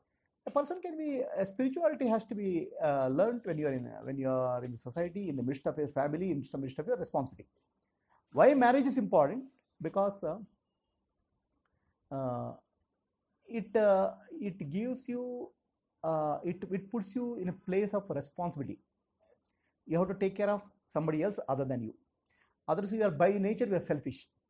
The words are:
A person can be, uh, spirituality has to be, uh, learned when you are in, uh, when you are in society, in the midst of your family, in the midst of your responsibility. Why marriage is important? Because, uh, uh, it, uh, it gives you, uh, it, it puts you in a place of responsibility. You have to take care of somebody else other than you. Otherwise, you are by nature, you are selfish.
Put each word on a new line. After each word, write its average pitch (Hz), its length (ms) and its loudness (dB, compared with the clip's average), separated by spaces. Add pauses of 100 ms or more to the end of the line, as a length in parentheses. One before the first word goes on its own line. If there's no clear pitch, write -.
(460)
A - 40 -8
person 320 300 -2
can 339 160 -10
be, 294 260 -4 (160)
uh, 190 60 0
spirituality 269 640 0
has 220 160 2
to 233 100 -8
be, 190 340 -2 (140)
uh, 139 260 2
learned 220 360 2
when 165 140 -2
you 151 100 0
are 135 40 0
in, 127 140 -4
uh, 110 160 -12
when 131 140 -6
you 131 140 0
are 127 340 0
in 123 120 -8
society, 175 520 -6
in 143 80 -4
the 123 60 -2
midst 131 240 -2
of 147 100 -2
your 147 120 -2
family, 156 420 0
in 143 200 -2
the 143 80 -6
midst 135 200 -6
of 151 80 -6
your 254 100 0
responsibility. - 520 -4 (840)
Why 214 220 8
marriage 254 320 6
is 254 120 2
important? 190 460 4 (360)
Because, 196 440 -2
uh, 165 140 -4 (1700)
uh, 123 420 -4 (960)
it, 226 300 -6
uh, 196 360 6 (280)
it 202 180 -4 (120)
gives 240 380 -4
you, 247 420 -6 (540)
uh, 156 400 0
it, 175 180 -4 (100)
it 196 180 -6
puts 226 240 -6
you 240 220 -4
in 180 120 -4
a 175 40 -2
place 196 420 0
of 196 160 -2
responsibility. 143 680 -4 (1080)
You 156 140 0
have 190 80 2
to 196 60 -4
take 190 220 -2
care 208 140 2
of 202 120 0 (220)
somebody 156 380 0
else 202 160 0 (100)
other 135 160 2
than 127 180 -2
you. 110 120 -8 (760)
Otherwise, 190 240 0
you 220 120 0
are 196 60 4
by 175 220 6
nature, 208 340 2
you 196 100 0
are 165 40 2
selfish. - 460 -4 (240)